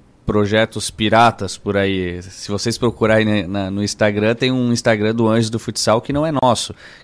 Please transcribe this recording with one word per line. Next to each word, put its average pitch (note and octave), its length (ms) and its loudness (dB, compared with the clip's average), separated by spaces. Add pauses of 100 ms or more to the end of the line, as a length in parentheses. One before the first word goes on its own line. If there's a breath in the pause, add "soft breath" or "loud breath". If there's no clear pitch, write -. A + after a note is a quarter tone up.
(260)
projetos G#2+ 640 0
piratas A2 680 2
por G2+ 200 -4
aí. F#2 460 -2
Se - 280 -14
vocês A2 260 -4
procurarem A2 480 2
na, G#2 220 0
na, F#2+ 240 -4
no G2+ 100 -4
Instagram, G#2 540 0
tem B2+ 160 -2
um B2 220 0
Instagram A2 420 0
do A2+ 140 2
Anjos A2+ 200 2
do A2+ 100 -4
Futsal A2+ 420 0
que - 100 -8
não D3 140 0
é D#3+ 80 -2
nosso, B2 420 0 (280 loud breath)